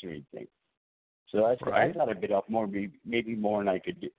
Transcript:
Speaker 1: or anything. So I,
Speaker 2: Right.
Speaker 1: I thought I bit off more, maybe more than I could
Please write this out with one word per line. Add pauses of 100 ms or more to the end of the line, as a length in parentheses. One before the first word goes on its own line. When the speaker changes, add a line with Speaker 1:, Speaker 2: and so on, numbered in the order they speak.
Speaker 1:
or
anything. (800)
So
I,
Speaker 2:
Right.
Speaker 1:
I
thought
I
bit
off
more,
maybe
more
than
I
could